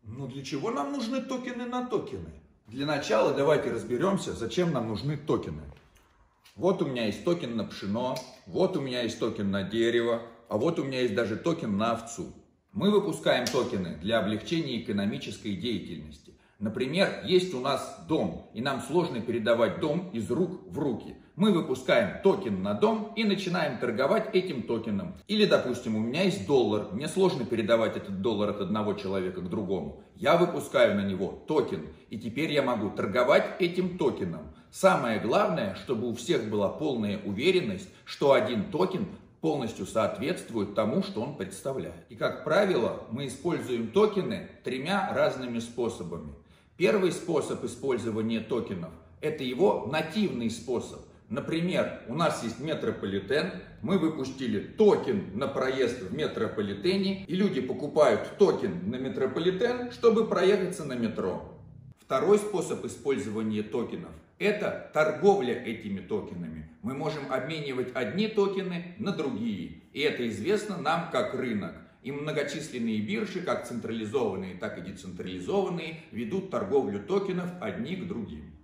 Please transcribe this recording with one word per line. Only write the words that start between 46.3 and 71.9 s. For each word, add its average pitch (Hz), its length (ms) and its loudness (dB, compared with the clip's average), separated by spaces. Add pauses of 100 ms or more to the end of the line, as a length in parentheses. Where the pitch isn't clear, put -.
Первый 190 340 4
способ 143 520 -2
использования 113 760 -2
токенов — 104 520 -4 (300)
это 151 220 -4
его 135 420 2
нативный 156 640 0
способ. - 500 -6 (300)
Например, 160 760 -2
у 117 80 -6
нас 151 300 0
есть 113 160 -6
метрополитен, 127 880 -2 (320)
мы 185 160 2
выпустили 131 640 -2
токен - 760 4
на - 120 -2
проезд 131 540 0
в 95 120 -8
метрополитене, 151 1120 0
и 156 100 -4
люди 185 280 2
покупают - 760 2
токен 110 540 2
на 127 60 -4
метрополитен, 180 920 0
чтобы 220 380 4
проехаться 190 560 4
на 139 80 -6
метро. 110 500 -2 (560)
Второй 156 400 6
способ - 460 -2
использования 110 800 -2
токенов — 98 500 -4 (260)
это 165 540 -2
торговля 151 640 4
этими 104 460 -6
токенами. 87 720 -6 (120)
Мы 123 120 -6
можем 143 380 -4
обменивать 135 640 -4
одни 156 320 0
токены 190 720 -2
на 196 140 -2
другие. 110 680 -4 (120)
И 135 80 -4
это 123 260 0
известно 113 480 -2
нам 160 340 0
как 127 240 0
рынок. 104 400 -2 (300)